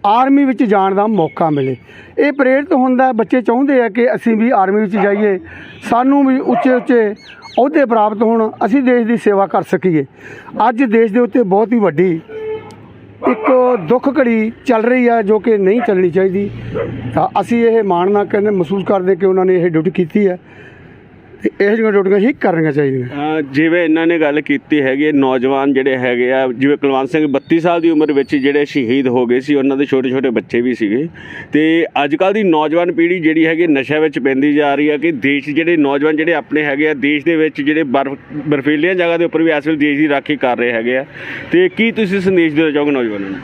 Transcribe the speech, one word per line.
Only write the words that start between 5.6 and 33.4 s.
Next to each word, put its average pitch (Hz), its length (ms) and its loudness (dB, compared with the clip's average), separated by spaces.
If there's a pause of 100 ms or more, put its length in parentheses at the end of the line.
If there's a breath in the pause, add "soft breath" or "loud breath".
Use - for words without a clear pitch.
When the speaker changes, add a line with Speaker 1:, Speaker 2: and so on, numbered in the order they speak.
Speaker 1:
ਸਾਨੂੰ 269 360 2
ਵੀ 262 140 2
ਉੱਚੇ 254 340 0
ਉੱਚੇ 240 380 2
ਅਹੁਦੇ 277 760 -2
ਪ੍ਰਾਪਤ 214 380 0
ਹੋਣ, 220 280 0 (140)
ਅਸੀਂ 254 180 0
ਦੇਸ਼ 240 240 2
ਦੀ 233 100 0
ਸੇਵਾ 196 300 2
ਕਰ 160 140 -2
ਸਕੀਏ। 160 440 0 (640 loud breath)
ਅੱਜ 247 140 0
ਦੇਸ਼ 226 300 2
ਦੇ 240 60 2
ਉੱਤੇ 240 240 2
ਬਹੁਤ 202 300 0
ਹੀ 240 60 2
ਵੱਡੀ 165 420 0 (1080)
ਇੱਕ 254 480 2 (120)
ਦੁੱਖ 254 200 2 (100)
ਘੜੀ 226 320 0 (140)
ਚੱਲ 220 180 2
ਰਹੀ 247 240 2
ਆ 233 140 2
ਜੋ 208 180 2
ਕਿ 220 180 0
ਨਹੀਂ 202 240 2
ਚੱਲਣੀ 185 280 0
ਚਾਹੀਦੀ। 190 400 0 (640)
ਤਾਂ 180 280 0
ਅਸੀਂ 233 240 0
ਇਹ 226 180 2
ਮਾਣ 185 280 0
ਨਾਲ 202 140 2
ਕਹਿੰਦੇ, 208 240 0
ਮਹਿਸੂਸ 185 380 -2
ਕਰਦੇ 190 280 2
ਕਿ 180 100 -2
ਉਹਨਾਂ 185 200 2
ਨੇ 185 100 2
ਇਹ 175 140 2
ਡਿਊਟੀ 160 220 0
ਕੀਤੀ 190 360 0
ਹੈ 180 120 -2 (1040 loud breath)
ਤੇ - 60 0 (120)
ਇਹੋ 202 140 2
ਜਿਹੀਆਂ 220 160 0
ਡਿਊਟੀਆਂ 196 260 2
ਹੀ 233 160 2
ਕਰਨੀਆਂ 165 380 0
ਚਾਹੀਦੀਆਂ। 135 360 -2
Speaker 2:
ਅਹ 151 340 -4
ਜਿਵੇਂ 160 420 0
ਇਹਨਾਂ 165 240 2
ਨੇ 170 120 0
ਗੱਲ 147 220 0
ਕੀਤੀ 147 400 -2
ਹੈਗੀ 135 240 0
ਹੈ, 151 60 2
ਨੌਜਵਾਨ 135 640 0
ਜਿਹੜੇ 131 240 0
ਹੈਗੇ 123 360 0
ਆ, 131 140 0
ਜਿਵੇਂ 135 300 0
ਕੁਲਵੰਤ 135 320 -2
ਸਿੰਘ 156 180 0
ਬੱਤੀ 139 320 0
ਸਾਲ 170 220 0
ਦੀ 170 80 2
ਉਮਰ 151 240 2
ਵਿੱਚ 139 220 0
ਜਿਹੜੇ 143 300 0
ਸ਼ਹੀਦ 131 420 -2
ਹੋ 123 180 2
ਗਏ 123 140 0
ਸੀ, 143 160 -2
ਉਹਨਾਂ 135 220 0
ਦੇ 143 80 0
ਛੋਟੇ 131 240 0
ਛੋਟੇ 131 200 -2
ਬੱਚੇ 117 320 -2
ਵੀ 123 120 0
ਸੀਗੇ। 117 340 -2 (440 loud breath)
ਤੇ 160 340 2 (180)
ਅੱਜ 143 120 -2
ਕੱਲ੍ਹ 190 180 0
ਦੀ 214 100 0
ਨੌਜਵਾਨ 165 480 0
ਪੀੜ੍ਹੀ 170 280 0
ਜਿਹੜੀ 160 260 2